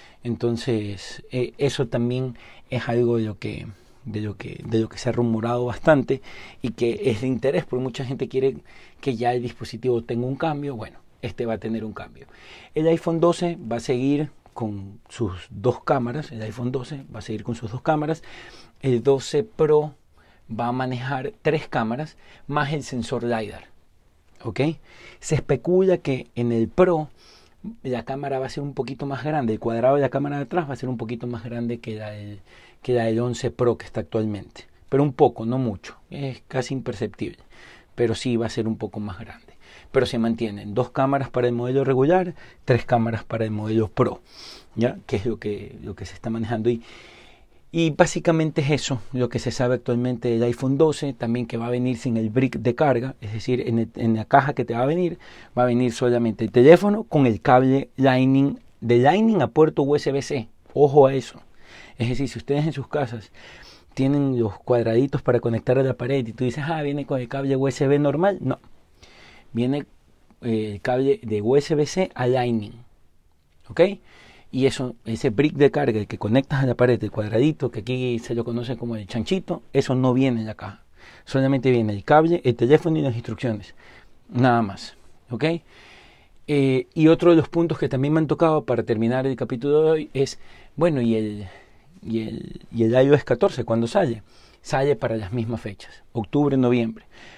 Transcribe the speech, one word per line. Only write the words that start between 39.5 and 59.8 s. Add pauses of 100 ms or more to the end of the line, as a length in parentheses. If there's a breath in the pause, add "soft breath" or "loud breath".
Pero
se
mantienen
dos
cámaras
para
el
modelo
regular, (320 loud breath)
tres
cámaras
para
el
modelo
Pro, (540 loud breath)
¿ya?
Que
es
lo
que,
lo
que
se
está
manejando.
Y, (880 loud breath)
y
básicamente
es
eso, (120)
lo
que
se
sabe
actualmente
del
iPhone
doce,
también
que
va
a
venir
sin
el
brick
de
carga,
es
decir,
en
el,
en
la
caja
que
te
va
a
venir, (360 loud breath)
va
a
venir
solamente
el
teléfono
con
el
cable
Lightning, (220)
de
Lightning
a
puerto